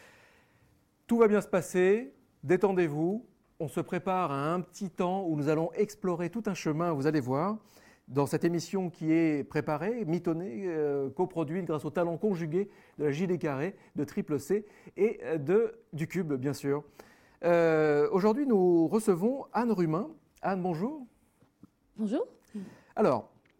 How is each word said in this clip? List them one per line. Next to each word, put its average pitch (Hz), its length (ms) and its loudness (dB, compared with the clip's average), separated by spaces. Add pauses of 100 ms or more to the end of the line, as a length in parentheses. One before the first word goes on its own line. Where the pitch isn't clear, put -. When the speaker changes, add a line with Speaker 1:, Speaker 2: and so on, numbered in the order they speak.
(1080)
Speaker 1:
Tout 233 120 2
va 226 100 8
bien 208 120 4
se 196 60 -10
passer, 196 680 2 (300)
détendez-vous. 180 840 2 (360)
On 160 80 -6
se - 100 -6
prépare 180 540 -2
à 143 200 -2
un 180 80 -2
petit 180 300 -10
temps 185 340 -2
où 160 120 -2
nous 147 120 0
allons 160 260 0
explorer 180 560 -2
tout 226 160 -8
un 196 80 -2
chemin, 165 360 -2
vous 143 160 0
allez 156 140 2
voir, 151 380 -2 (500)
dans 139 180 0
cette 156 160 -2
émission 175 480 -2
qui 160 220 -2
est 156 320 2
préparée, 160 600 -4
mitonnée, 175 600 -2
euh, 143 440 -2
coproduite 165 560 -2
grâce 156 180 -2
au 156 60 -4
talent 170 260 -2
conjugué 180 540 -2 (280)
de 147 60 -2
la 143 80 2
J 175 160 -2
D 175 100 0
Carré, 147 380 -4 (180)
de 151 80 -2
Triple 147 380 -2
C 208 260 -2 (300)
et, 214 260 2
euh, 156 160 -4
de, 196 360 2 (180)
du 160 160 -4
Cube, 165 240 -2
bien 135 220 -2
sûr. 143 280 -2 (600)
Euh, 156 680 4
aujourd'hui, 220 380 2
nous 180 400 6
recevons 220 640 0
Anne 233 180 0
Rumin. 180 400 0 (300)
Anne, 185 200 -2
bonjour. 208 460 -4 (880)
Speaker 2:
Bonjour. 220 300 -2 (720)
Speaker 1:
Alors, 147 340 2 (280)